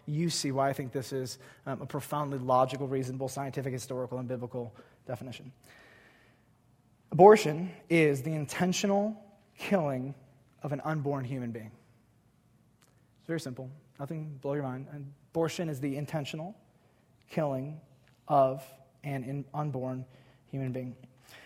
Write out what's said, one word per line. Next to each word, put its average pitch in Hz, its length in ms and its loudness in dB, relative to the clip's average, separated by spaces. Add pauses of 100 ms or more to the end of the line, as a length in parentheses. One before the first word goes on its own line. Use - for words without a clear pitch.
you 156 240 0
see 147 220 -2
why 135 180 2
I 139 40 0
think 131 180 -6
this 131 200 -4
is, 131 280 -6 (260)
um, 135 160 -6
a 143 60 -8
profoundly 143 500 -4
logical, 131 500 2
reasonable, 131 400 -4
scientific, 135 460 -6
historical, 127 460 -6
and 123 80 -6
biblical 120 480 -6 (320)
definition. 131 440 -10 (1600)
Abortion 175 600 10 (180)
is 151 320 6
the 156 120 -4
intentional 196 840 0 (380)
killing 139 560 0 (480)
of 143 120 -4
an 139 80 -6
unborn 143 440 -2
human 123 260 -6
being. 110 200 -10 (1500)
It's - 80 -20
very 165 140 -2
simple. 131 280 -10 (300)
Nothing 151 420 -8
blow 139 120 -2
your 147 100 -2
mind. 131 240 -6 (440)
Abortion 165 360 0
is 139 140 -4
the 139 160 -2
intentional 156 580 -6 (760)
killing 147 520 -2 (460)
of 139 360 4 (400)
an 139 220 -4
in-, 135 280 -6
unborn 127 520 -4 (440)
human 135 220 -4
being. 127 240 -6 (500)